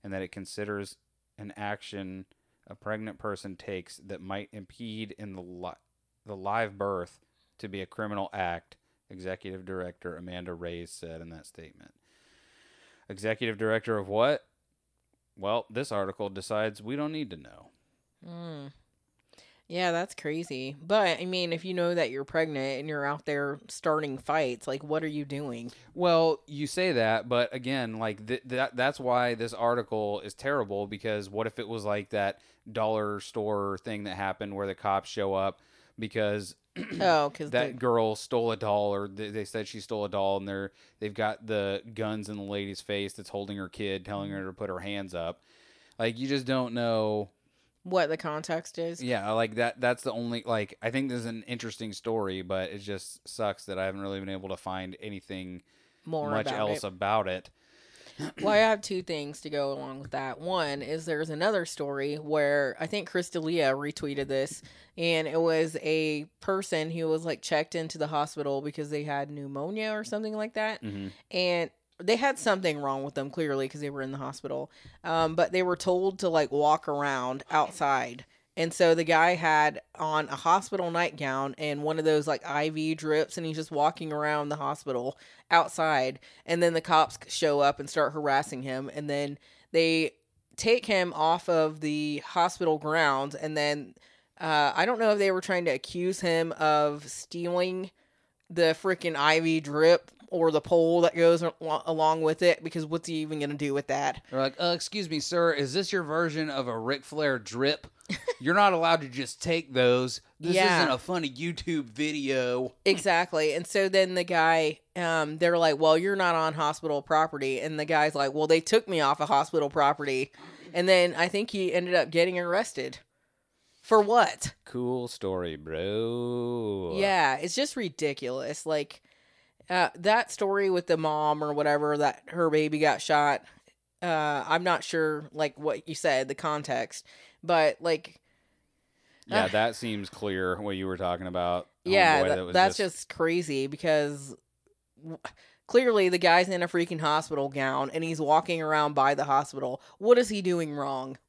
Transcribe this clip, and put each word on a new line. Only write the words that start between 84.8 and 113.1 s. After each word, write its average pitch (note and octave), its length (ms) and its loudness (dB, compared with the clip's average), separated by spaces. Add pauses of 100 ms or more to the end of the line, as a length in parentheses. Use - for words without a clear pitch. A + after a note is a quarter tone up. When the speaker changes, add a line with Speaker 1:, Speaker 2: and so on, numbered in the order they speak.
Speaker 2:
outside. D3+ 680 2 (260)
And E3+ 160 0
then E3+ 120 4
the D#3+ 80 0
cops D#3+ 420 4
c-, - 60 -20
show C#3+ 320 2
up C#3+ 180 4
and D3 100 -10
start D3 220 2
harassing C#3 520 0
him. C3+ 300 -6
And D3 160 -6
then C#3+ 280 -4 (340)
they D#3+ 400 4 (460)
take A#3 280 2
him F3+ 280 2
off D#3+ 340 2
of D#3 320 2
the D3+ 460 -2
hospital E3+ 540 2
grounds, D3 540 2
and D#3 220 -6
then, D3 400 -2 (460)
uh, D3+ 340 2
I F3 100 2
don't A#3 140 0
know A3 120 4
if G#3 80 2
they G3 120 4
were F#3 100 0
trying F3+ 240 0
to E3 60 2
accuse F3+ 480 -4
him E3 340 2
of D3 560 2
stealing F3+ 840 -4 (580)
the E3 320 4
frickin' F3 340 0
I D#3 240 6
V D#3+ 220 2
drip D#3 500 6 (200)
or E3 200 4
the D3+ 100 4
pole E3+ 400 6
that E3+ 140 6
goes E3+ 260 8
al-, E3 120 -2 (340)
along D#3+ 360 4
with D#3 180 2
it, F3 220 6
because D#3+ 220 -4
what's D#3+ 220 -4
he E3+ 80 -6
even D#3 240 -4
gonna D3 160 -2
do C#3+ 180 -2
with C#3+ 140 -2
that? C#3 420 -2
Speaker 1:
They're C3 120 -2
like, C3+ 180 0
"Uh, F3 160 2
excuse F#3 340 -6
me, D#3 120 -4
sir, E3+ 320 2
is C#3 200 -2
this F#3 200 -2
your F3+ 100 0
version D#3 460 -2
of C3+ 180 -2
a A#2 100 -4
Ric B2+ 280 -2
Flair D3 340 0
drip? B2 480 -2 (220)
Speaker 2:
<laughs> - 300 -6
Speaker 1:
You're D#3 160 0
not G3 180 6
allowed E3 280 4
to C#3 80 -8
just B2 320 -8
take E3 320 -2
those. B2+ 480 4 (180)
This F3 160 0
Speaker 2:
Yeah. F3+ 280 6
Speaker 1:
isn't C3+ 100 2
a B2 60 0
funny E3+ 300 -4
YouTube D#3+ 560 -4
video." C3 880 -2 (120)
Speaker 2:
Exactly. F3 680 2